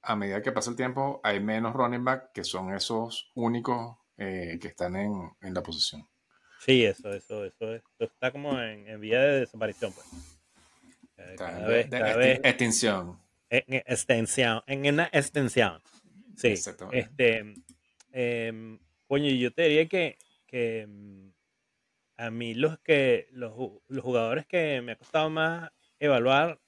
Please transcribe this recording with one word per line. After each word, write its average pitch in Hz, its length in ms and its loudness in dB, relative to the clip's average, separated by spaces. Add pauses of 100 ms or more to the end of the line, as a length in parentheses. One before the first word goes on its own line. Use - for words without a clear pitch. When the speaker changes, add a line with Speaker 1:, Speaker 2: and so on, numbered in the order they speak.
Speaker 1:
a 110 160 -2
medida 101 240 -4
que 135 100 -4
pasa 120 180 -4
el 120 60 -6
tiempo, 131 480 -4
hay 101 160 2
menos 110 340 -2
running 123 300 0
back 131 300 -2
que 95 100 -8
son 92 320 -6
esos 113 600 -4
únicos, 117 640 -2 (200)
eh, 90 440 -6
que 98 60 -12
están 90 300 -6
en, 98 340 -6 (100)
en 95 120 -10
la 87 100 -4
posición. 78 440 -6 (520)
Speaker 2:
Sí, 127 260 6
eso, 101 280 -2
eso, 101 320 -10
eso, 110 280 -8
eso 113 100 -12 (160)
está 127 320 -4
como 143 300 -6
en, 107 260 -10
en 107 140 -14
vía 113 200 2
de 139 200 4
desaparición, 107 520 -4
pues. - 120 -20 (1120)
Eh, 92 140 -20
Speaker 1:
Está 92 200 -10
Speaker 2:
cada 87 80 -10
Speaker 1:
en 107 80 -4
Speaker 2:
vez, 117 220 4
Speaker 1:
de 127 100 -4
Speaker 2:
cada 110 120 2
Speaker 1:
extin-, 113 60 2
Speaker 2:
vez 127 260 6
Speaker 1:
extinción. 110 760 2 (300)
Speaker 2:
en, 123 180 2
en 131 180 -4
extensión, 117 840 2
en 139 260 -2
una 165 180 2
extensión. 127 680 2 (540)
Sí, - 140 0
Speaker 1:
Exactamente. 98 500 -4
Speaker 2:
este, 113 560 0 (560)
em, 113 680 -6 (280)
coño, 143 220 2
yo 123 240 2
te 165 100 0
diría 160 240 6
que, 165 300 -2 (300)
que, 113 340 -4
em, 101 500 -20 (840)
a 117 120 -6
mí 117 240 -8
los 156 260 0
que, 135 520 4
los 123 220 -10
ju-, 110 340 -10
los 131 160 -8
jugadores 123 420 0
que 151 360 0
me 120 120 -10
ha - 40 -8
costado 156 320 -2
más 160 420 -2 (280)
evaluar 139 680 4